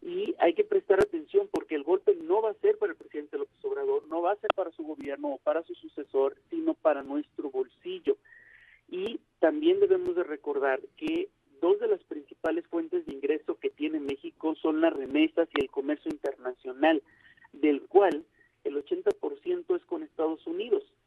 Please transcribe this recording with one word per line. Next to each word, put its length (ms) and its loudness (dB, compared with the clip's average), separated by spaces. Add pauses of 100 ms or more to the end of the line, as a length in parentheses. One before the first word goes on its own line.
Y 340 -6
hay 160 4
que 100 0
prestar 360 2
atención 520 0
porque 220 -4
el 100 -2
golpe 380 2
no 220 0
va 80 0
a 40 -6
ser 220 2
para 140 0
el 60 -12
presidente 420 -10
López 240 -8
Obrador, 440 -2
no 140 -4
va 120 2
a 20 -2
ser 180 -6
para 180 -2
su 120 -12
gobierno 460 -8
o 100 -6
para 240 -2
su 100 -14
sucesor, 640 -4 (160)
sino 240 -2
para 260 0
nuestro 480 -8
bolsillo. 680 -4 (720)
Y 300 -8 (200)
también 400 4
debemos 360 2
de 80 0
recordar 560 -2 (180)
que 320 -4 (320)
dos 180 4
de 80 -2
las 160 0
principales 640 -6
fuentes 400 -4
de 60 -8
ingreso 440 -2
que 140 -4
tiene 280 -4
México 560 -4
son 260 0
las 120 4
remesas 640 0
y 60 2
el 100 -2
comercio 400 -4
internacional, 880 -2 (520)
del 300 2
cual 420 4 (400)
el 120 -4
ochenta 340 -2
por 300 -4
ciento 340 -2
es 100 -6
con 180 -6
Estados 420 -4
Unidos. 380 -2 (240)